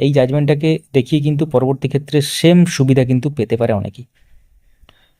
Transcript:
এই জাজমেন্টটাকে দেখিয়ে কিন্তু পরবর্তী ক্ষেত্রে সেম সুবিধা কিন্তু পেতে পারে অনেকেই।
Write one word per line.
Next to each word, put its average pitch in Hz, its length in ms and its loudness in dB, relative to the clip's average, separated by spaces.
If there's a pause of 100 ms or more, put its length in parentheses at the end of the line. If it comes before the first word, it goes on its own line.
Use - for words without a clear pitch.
এই 143 120 2
জাজমেন্টটাকে 147 520 0 (240)
দেখিয়ে 139 280 0
কিন্তু 147 220 -2 (100)
পরবর্তী 131 340 -2
ক্ষেত্রে 143 300 -4 (200)
সেম 170 200 4 (180)
সুবিধা 131 340 2
কিন্তু 127 180 0 (100)
পেতে 117 200 -2
পারে 117 160 0
অনেকেই। 101 320 -8 (1160)